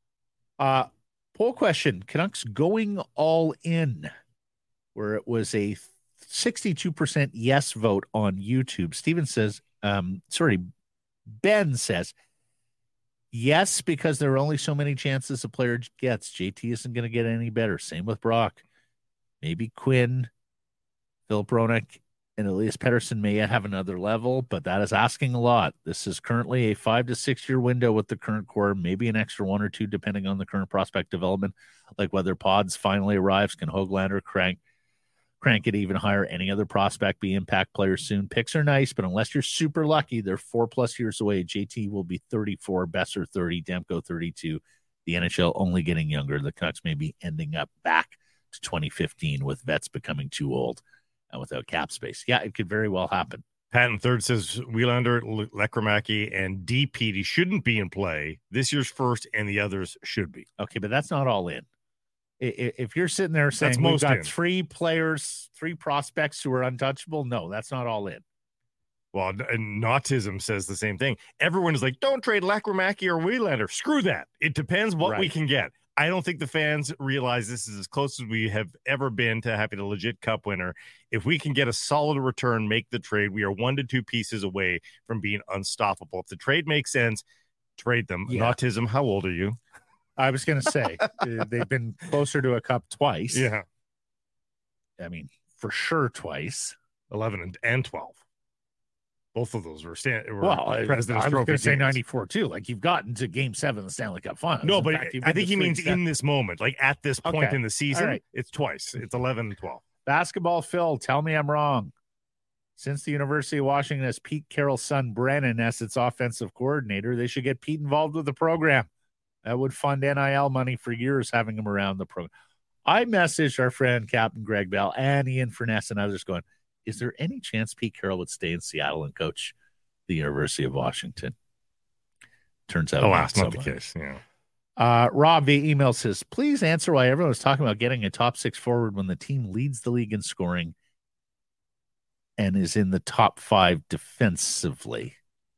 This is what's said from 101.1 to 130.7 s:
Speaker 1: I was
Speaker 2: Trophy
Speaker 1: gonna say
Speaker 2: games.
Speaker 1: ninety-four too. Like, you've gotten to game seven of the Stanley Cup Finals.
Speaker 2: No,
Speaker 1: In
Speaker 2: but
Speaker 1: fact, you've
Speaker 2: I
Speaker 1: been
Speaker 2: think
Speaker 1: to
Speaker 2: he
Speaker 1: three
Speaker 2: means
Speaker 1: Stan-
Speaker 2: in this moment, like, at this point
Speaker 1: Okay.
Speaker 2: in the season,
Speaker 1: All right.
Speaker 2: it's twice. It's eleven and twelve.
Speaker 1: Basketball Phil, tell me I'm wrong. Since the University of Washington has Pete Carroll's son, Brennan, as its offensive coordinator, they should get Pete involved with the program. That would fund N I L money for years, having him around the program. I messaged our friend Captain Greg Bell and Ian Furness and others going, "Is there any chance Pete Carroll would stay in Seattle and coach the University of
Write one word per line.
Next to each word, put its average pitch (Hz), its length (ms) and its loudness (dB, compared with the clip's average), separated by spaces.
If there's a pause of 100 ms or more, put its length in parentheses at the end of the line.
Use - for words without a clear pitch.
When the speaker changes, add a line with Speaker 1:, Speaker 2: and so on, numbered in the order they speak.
Speaker 1:
I 139 40 2
was 147 60 0
Speaker 2:
Trophy 127 140 2
Speaker 1:
gonna 151 100 2
say 143 140 2
Speaker 2:
games. 139 80 4
Speaker 1:
ninety-four 131 480 0
too. 202 200 -2
Like, 101 220 -8
you've 110 100 -6
gotten 123 360 0
to 117 120 -4
game 127 260 -4
seven 127 260 -2
of 95 60 -10
the 95 60 -10
Stanley 98 300 -8
Cup - 160 -10
Finals. 160 260 -2
Speaker 2:
No, 196 140 4
Speaker 1:
In 151 80 2
Speaker 2:
but 156 80 2
Speaker 1:
fact, 127 200 -4
you've 131 120 -2
Speaker 2:
I 160 80 4
Speaker 1:
been - 20 0
Speaker 2:
think 175 120 2
Speaker 1:
to - 20 0
Speaker 2:
he 202 60 2
Speaker 1:
three 190 100 2
Speaker 2:
means 170 160 0
Speaker 1:
Stan- 175 120 2
Speaker 2:
in 180 120 2
this 147 180 -2
moment, 127 380 2
like, 131 180 0
at 135 240 2
this 139 160 0
point 165 160 -2 (120)
Speaker 1:
Okay. 120 100 0
Speaker 2:
in 123 40 0
the 110 80 -2
season, 147 360 0
Speaker 1:
All 151 60 2
right. 107 120 -6 (100)
Speaker 2:
it's 131 160 -8
twice. 101 460 -4
It's - 180 -10
eleven 123 340 -2
and 101 100 -8
twelve. - 240 -10 (240)
Speaker 1:
Basketball 170 560 0
Phil, 170 360 0
tell 139 240 0
me 160 120 -2
I'm 147 180 2
wrong. 147 400 2 (840)
Since 143 260 -6
the 151 80 -4
University 143 460 0
of 139 80 2
Washington 139 400 0
has 123 140 -2
Pete 151 300 -8
Carroll's 143 320 0
son, 131 300 0
Brennan, 123 480 2
as 117 220 0
its 113 160 -4
offensive 120 560 -2
coordinator, 123 640 -2
they 120 100 0
should 127 160 -4
get 131 160 0
Pete 156 220 -4
involved 151 340 2
with 156 100 -4
the 139 80 -2
program. 156 540 4 (560)
That 120 160 -2
would 135 160 -2
fund 139 280 0
N 139 140 2
I 139 140 2
L 139 180 4
money 131 280 -2
for 120 160 -6
years, 127 380 0
having 110 260 2
him 107 100 -4
around 101 300 0
the 92 80 -4
program. 85 260 -10 (540)
I 208 200 6
messaged 165 540 2
our 127 100 4
friend 123 400 2
Captain 113 360 0
Greg 101 260 0
Bell 98 260 2
and 139 300 2
Ian 127 240 -2
Furness 110 400 -2
and 101 80 -2
others 101 240 -2
going, 87 180 -4 (440)
"Is 110 120 -6
there 120 220 -4
any 214 200 -4
chance 113 360 -4
Pete 117 240 -4
Carroll 95 180 -2
would 90 140 -6
stay 82 200 -4
in 85 100 -2
Seattle 76 420 -4
and 69 100 -8
coach - 400 -6 (540)
the 90 80 0
University 73 480 0
of 65 100 -2